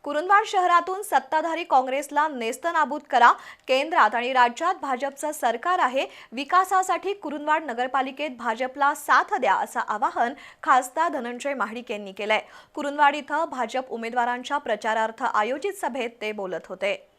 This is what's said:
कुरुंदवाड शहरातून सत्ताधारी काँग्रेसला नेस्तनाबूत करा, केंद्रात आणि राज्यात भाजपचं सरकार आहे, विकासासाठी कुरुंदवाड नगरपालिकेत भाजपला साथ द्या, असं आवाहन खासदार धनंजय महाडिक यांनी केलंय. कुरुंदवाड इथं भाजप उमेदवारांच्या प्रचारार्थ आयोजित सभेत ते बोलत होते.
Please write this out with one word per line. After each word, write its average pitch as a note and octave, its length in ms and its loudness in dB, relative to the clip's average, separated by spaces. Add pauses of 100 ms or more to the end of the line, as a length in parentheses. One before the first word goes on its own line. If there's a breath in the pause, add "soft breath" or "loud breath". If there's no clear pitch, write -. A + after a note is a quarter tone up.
कुरुंदवाड F#4 420 2
शहरातून F4+ 560 2
सत्ताधारी D#4+ 600 0
काँग्रेसला C#4+ 640 2
नेस्तनाबूत D4 720 -2 (100)
करा, B3 220 8 (360 loud breath)
केंद्रात C4+ 460 4
आणि A#3+ 180 -2
राज्यात B3+ 500 2
भाजपचं C#4 500 -4
सरकार C#4+ 460 0
आहे, C#4 280 0 (260 loud breath)
विकासासाठी F#4 800 0
कुरुंदवाड D4+ 520 -2
नगरपालिकेत C4+ 640 -4
भाजपला B3+ 640 -2
साथ C#4+ 460 2
द्या, G3 140 4
असं - 340 -2
आवाहन B3 440 -2 (300 loud breath)
खासदार D4 500 2
धनंजय B3 420 -6
महाडिक A3+ 360 -6
यांनी G#3 220 -8
केलंय. G#3 280 0 (340 loud breath)
कुरुंदवाड C#4+ 400 2
इथं D4+ 300 -2
भाजप B3+ 460 -4
उमेदवारांच्या B3 680 -4
प्रचारार्थ A3 640 -2
आयोजित B3+ 500 -2
सभेत B3+ 380 -6 (100)
ते G#3+ 120 -4
बोलत F#3 340 -8
होते. G3 520 -6